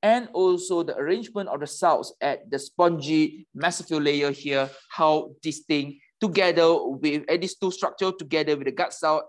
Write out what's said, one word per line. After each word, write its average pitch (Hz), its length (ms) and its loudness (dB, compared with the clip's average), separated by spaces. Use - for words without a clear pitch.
and 226 300 4
also 180 500 2
the 165 140 -6
arrangement 196 520 -4
of 143 100 -4
the 147 80 -8
cells 147 540 0
at - 300 -4
the 139 80 -2
spongy 156 880 0
mesophyll 160 460 -2
layer 143 280 2
here, 139 380 -2
how 156 420 0
this 156 180 -6
thing 143 400 -4
together 170 560 4
with, 143 420 -2
eh, 170 100 0
these 175 180 -4
two 185 160 -2
structures 190 480 -4
together 151 360 -2
with 139 100 -8
the 127 60 -2
gut 170 220 -4
cell 156 360 0